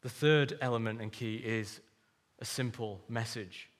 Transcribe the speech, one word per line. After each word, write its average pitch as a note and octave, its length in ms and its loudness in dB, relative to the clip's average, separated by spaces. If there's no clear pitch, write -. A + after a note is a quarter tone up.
The B2 80 -6
third D3 500 6
element A#2 400 2
and G#2+ 100 -4
key A2 260 -4
is A2 440 -2
a A#2+ 60 -10
simple A2+ 640 -4
message. A2+ 600 -6